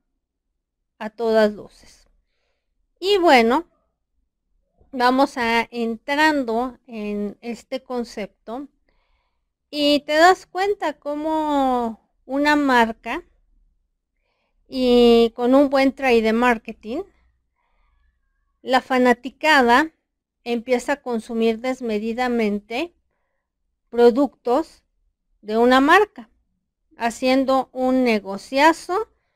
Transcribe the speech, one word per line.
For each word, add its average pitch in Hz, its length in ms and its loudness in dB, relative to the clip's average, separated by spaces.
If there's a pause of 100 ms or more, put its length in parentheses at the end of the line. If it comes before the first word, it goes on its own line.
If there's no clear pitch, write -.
(960)
a 214 140 -12
todas 220 420 0
luces. - 560 -20 (920)
Y 392 200 0
bueno, 269 460 2 (1300)
vamos 262 460 0
a 233 320 -2
entrando 240 1160 -4
en 208 540 -8
este 240 420 -12
concepto 240 840 -12 (1040)
y 294 280 0
te 302 120 -8
das 359 320 4
cuenta 381 540 -6
cómo 285 1120 -4 (140)
una 294 320 -2
marca 247 640 -2 (1400)
y 240 680 4
con 247 200 0
un 285 140 4
buen 269 240 2
trade 247 280 0
de 220 120 0
marketing, 233 720 -4 (1600)
la 247 200 0
fanaticada 254 1080 0 (520)
empieza 240 500 -4
a 277 80 -6
consumir 226 580 -4
desmedidamente 233 1300 -6 (960)
productos 240 960 0 (580)
de 214 160 -6
una 254 220 4
marca, 330 500 2 (680)
haciendo 254 720 -2
un 254 320 -2
negociazo 262 1040 -2 (280)